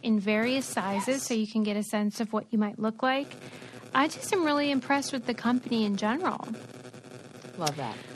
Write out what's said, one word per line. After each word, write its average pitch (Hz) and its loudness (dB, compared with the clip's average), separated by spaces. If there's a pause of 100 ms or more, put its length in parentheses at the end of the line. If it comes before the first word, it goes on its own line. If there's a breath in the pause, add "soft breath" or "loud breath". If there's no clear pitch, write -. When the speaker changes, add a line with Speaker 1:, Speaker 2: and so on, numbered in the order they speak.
Speaker 1:
in 220 4
various 226 2
sizes 196 -2
Speaker 2:
Yes. 262 0
Speaker 1:
so 254 0
you 220 2
can 214 2
get 208 0
a 208 0
sense 208 0
of 220 -2
what 214 0
you 220 4
might 208 0
look 220 -2
like. 269 2 (680 loud breath)
I 277 6
just - -6
am 349 4
really 294 4
impressed 277 2
with 254 -2
the 240 0
company 233 2
in 202 2
general. 240 0 (1120)
Speaker 2:
Love 151 0
that. 113 -4 (200)